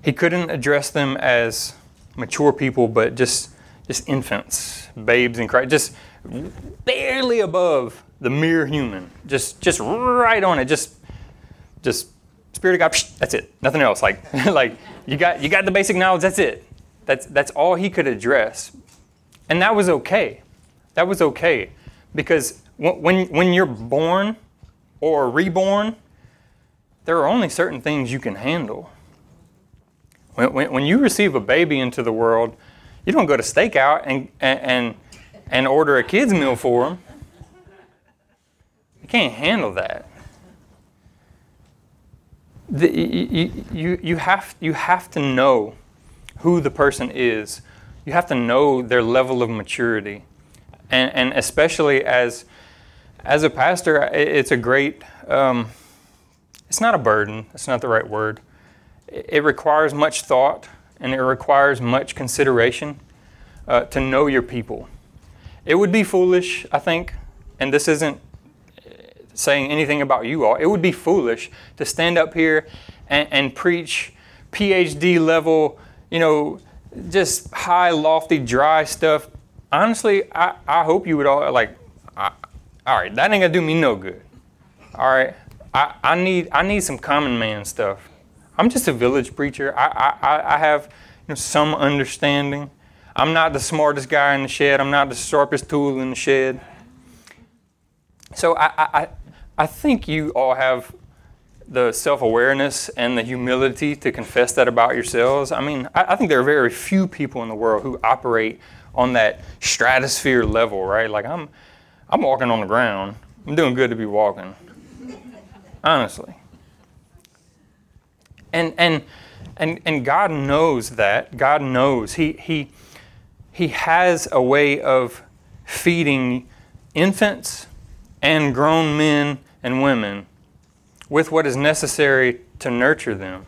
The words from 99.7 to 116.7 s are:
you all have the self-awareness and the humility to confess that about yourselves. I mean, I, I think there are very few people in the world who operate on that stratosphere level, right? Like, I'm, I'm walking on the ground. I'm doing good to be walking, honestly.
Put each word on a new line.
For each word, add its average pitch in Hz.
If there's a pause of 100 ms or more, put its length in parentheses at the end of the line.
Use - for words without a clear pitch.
you 156
all 131
have 131 (720)
the 123
self-awareness 135
and 123
the 113
humility 127
to 135
confess 120
that 123
about 120
yourselves. 127
I 147
mean, 135
I, 180
I 202
think 208
there 143
are 123
very 139
few 190
people 131
in 113
the 110
world 107
who 131
operate 117 (340)
on 123
that 110 (200)
stratosphere 131
level, 107
right? 107
Like, 104
I'm, 151 (600)
I'm -
walking 131
on 113
the 98
ground. 104 (300)
I'm 147
doing 147
good 123
to 117
be 110
walking, 101 (1300)
honestly. 135 (2250)